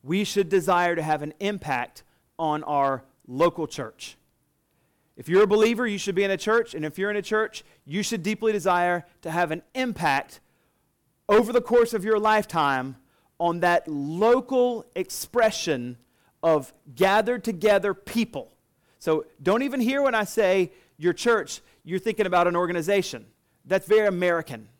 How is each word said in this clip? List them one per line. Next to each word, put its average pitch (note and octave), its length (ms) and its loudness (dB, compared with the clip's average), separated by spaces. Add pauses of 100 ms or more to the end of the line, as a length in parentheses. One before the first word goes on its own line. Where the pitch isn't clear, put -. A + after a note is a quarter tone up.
We F3+ 180 -2
should G3 260 -2
desire F3 460 2
to E3 80 -4
have D3+ 200 -2
an D3 180 -10
impact D#3 640 -6 (340)
on D#3 240 -2
our C#3 400 0 (240)
local D#3 400 0
church. - 500 -14 (1000)
If C3 120 -16
you're F#3 140 6
a G#3 60 4
believer, A3 360 2
you G#3 140 -4
should G3 160 -6
be F#3+ 80 2
in G3 80 0
a F#3+ 60 0
church, A3+ 380 0
and D#3 100 -6
if D3+ 120 -8
you're F#3+ 140 -2
in G#3 60 -2
a G3+ 60 -4
church, G#3+ 420 -4 (200)
you F3+ 200 -6
should G#3+ 180 -6
deeply G#3+ 300 -2
desire F3 520 0 (180)
to D#3+ 100 -8
have E3+ 180 0
an D#3+ 120 -8 (120)
impact F3 640 -2 (920)
over G#3+ 240 4
the A#3+ 80 2
course A#3 320 2
of G3 120 -4
your G#3+ 160 2
lifetime D3+ 760 0 (440)
on E3+ 200 0
that F3 280 2
local A#3 1040 0
expression E3+ 1040 -2 (420)
of D#3 320 2 (220)
gathered G3 480 2
together G3+ 520 2
people. - 580 -6 (480)
So D#3 260 0 (160)
don't G3+ 200 2
even C4+ 180 -4
hear C4+ 220 0
when C4 120 2
I G#3+ 80 0
say F#3+ 480 2 (280)
your E3+ 160 0
church, - 480 0 (200)
you're F3+ 160 -6
thinking G#3 280 -2
about F3 200 2
an F3 80 0
organization. F3 720 -2 (380)
That's F3+ 240 -2
very G#3+ 180 6
American. E3+ 640 -2 (120)